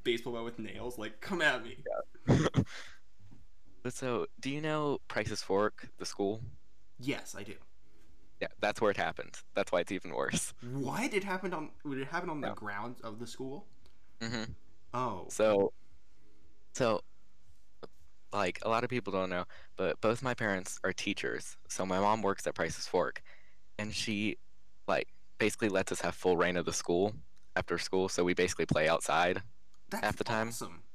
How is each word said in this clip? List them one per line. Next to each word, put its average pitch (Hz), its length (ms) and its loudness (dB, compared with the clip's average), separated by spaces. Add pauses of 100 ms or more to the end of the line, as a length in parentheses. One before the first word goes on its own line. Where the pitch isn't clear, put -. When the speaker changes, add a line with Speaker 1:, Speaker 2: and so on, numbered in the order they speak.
Speaker 1:
baseball 120 300 2
bat 117 100 -4
with 117 160 -6
nails, 107 360 -6
like, 110 240 -6
"Come 180 220 -2
at 127 220 4
me." - 180 -10 (460)
Speaker 2:
Yeah. 131 80 8
<laughs> - 260 4 (1200)
But 127 120 -2
so, 123 320 0 (140)
do 131 100 -2
you 147 100 -2
know 151 380 2 (100)
Price's 107 340 0
Fork, 101 460 2 (100)
the 92 80 -4
school? 101 340 0 (600)
Speaker 1:
Yes, 127 380 -4
I 101 40 -6
do. 101 120 -8 (840)
Speaker 2:
Yeah, - 80 0 (120)
that's 104 200 2
where 104 100 8
it 95 60 2
happened. - 400 0 (180)
That's - 180 4
why 90 80 6
it's 87 120 0
even 87 200 -2
worse. - 400 2 (200)
Speaker 1:
What? 143 420 0
It 190 100 2
happened 190 300 -2
on, 156 160 -4 (140)
would 135 140 -2
it 135 100 -2
happen 175 200 -2
on 151 120 -2
the 113 80 0
Speaker 2:
Yeah. 107 60 -2
Speaker 1:
grounds 107 480 -4
of 110 160 -6
the 117 80 -6
school? 135 400 -6 (540)
Speaker 2:
Mm-hmm. 113 320 -2 (420)
Speaker 1:
Oh. 117 340 -2
Speaker 2:
So, 104 440 6 (1040)
so, 113 260 4 (1300)
like, 98 300 2
a 107 60 0
lot 113 160 4
of 120 60 -4
people 113 220 0
don't 95 180 2
know, 90 140 0 (320)
but 90 240 2
both 113 220 2
my 123 120 0
parents 98 500 0
are 95 80 2
teachers. - 640 -2 (120)
So 95 180 -2
my 92 120 4
mom 104 240 6
works 98 240 2
at 76 80 0
Price's 82 320 -2
Fork, - 360 2 (560)
and 107 160 -2
she, 104 440 0 (480)
like, 82 220 2 (300)
basically 110 300 4
lets 95 240 4
us - 80 -2
have 87 140 0
full 90 220 6
reign 87 200 4
of 85 100 2
the 87 60 0
school 92 420 4 (420)
after 87 220 0
school. 95 300 2
So - 160 4
we 90 100 6
basically 90 320 4
play 78 220 6
outside 170 540 4 (460)
Speaker 1:
That's 214 160 -2
Speaker 2:
half - 120 0
the 104 80 -2
time. 113 240 2
Speaker 1:
awesome. 95 340 -6 (120)